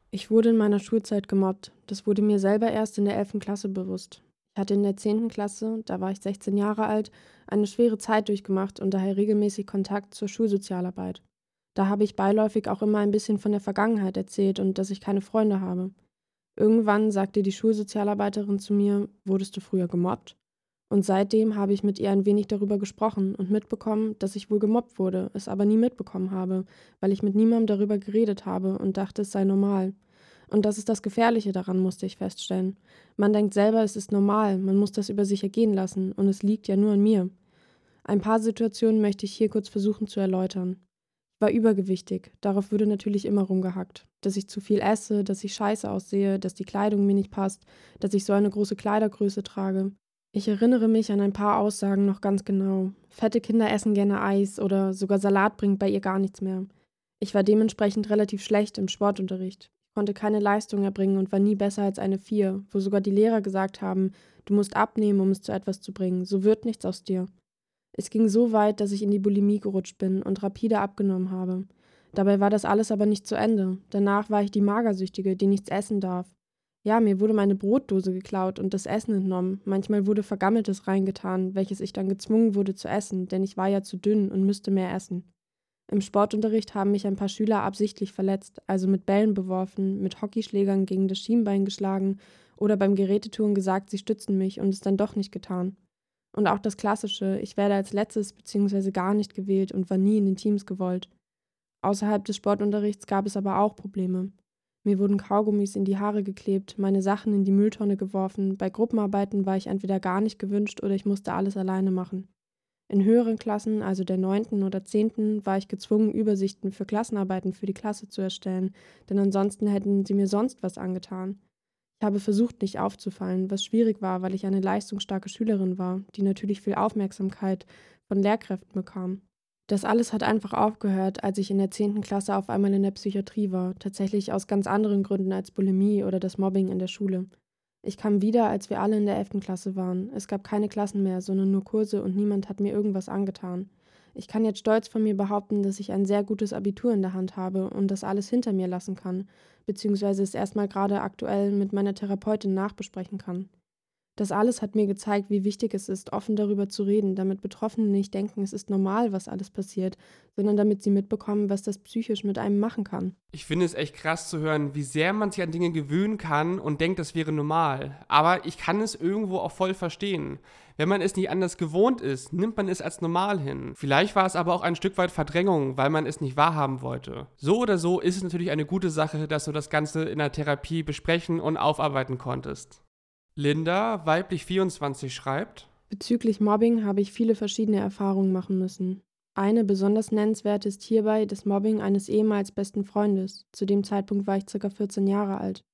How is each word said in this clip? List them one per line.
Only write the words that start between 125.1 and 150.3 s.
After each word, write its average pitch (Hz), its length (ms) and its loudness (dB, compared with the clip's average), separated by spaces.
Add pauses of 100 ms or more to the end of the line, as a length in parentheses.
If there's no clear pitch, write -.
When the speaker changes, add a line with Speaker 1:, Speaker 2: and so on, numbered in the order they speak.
Speaker 1:
Schülerin 190 480 -2
war, 185 240 -4 (140)
die 202 80 -2
natürlich 196 360 0
viel - 160 -2
Aufmerksamkeit 196 880 -2 (440)
von 196 120 0
Lehrkräften 202 520 -2
bekam. 185 480 -6 (460)
Das 202 180 0
alles 233 260 2
hat 214 120 -2
einfach 208 280 0
aufgehört, 196 720 0
als 196 140 -2
ich 196 120 -2
in 196 80 0
der 196 140 0
zehnten 208 300 -2
Klasse 196 340 -2
auf 196 140 -4
einmal 196 240 2
in 196 100 2
der 196 80 0
Psychiatrie 196 600 -4
war, 185 280 -2
tatsächlich 196 540 -4
aus 196 120 -4
ganz 202 220 0
anderen 202 360 2
Gründen 196 280 -2
als 190 200 -6
Bulimie 196 520 2
oder 190 160 -2
das 185 180 -6
Mobbing 190 300 0
in 185 120 -4
der 185 80 -4
Schule. 190 400 -4 (580)
Ich 196 100 -6
kam 208 260 2
wieder, 220 260 4
als 196 220 -2
wir 202 120 -4
alle 214 160 2
in 208 80 2
der 202 120 0
elften 202 220 -4
Klasse 190 380 -8
waren. 185 360 -4
Es 202 140 -10
gab 196 160 -6
keine 208 240 -2
Klassen 202 360 -2
mehr, 185 180 -2
sondern 196 300 0
nur 196 120 2
Kurse 214 400 -2
und 190 120 -2
niemand 202 340 -2
hat 196 100 -10
mir 202 140 0
irgendwas 202 340 -2
angetan. 190 640 -6 (440)
Ich - 140 -16
kann 220 180 0
jetzt 202 140 -2
stolz 220 300 2
von 220 120 -2
mir 214 140 2
behaupten, 202 480 -2
dass 196 160 -2
ich 202 120 -10
ein 196 140 2
sehr 202 180 2
gutes 202 300 -4
Abitur 202 400 -2
in 202 80 2
der 185 120 -2
Hand 185 240 -6
habe 190 320 -4
und 196 200 0
das 196 140 -4
alles 196 260 -4
hinter 240 240 0
mir 185 140 0
lassen 180 280 -6
kann, 185 320 -8 (380)
beziehungsweise 202 580 0
es 196 120 -4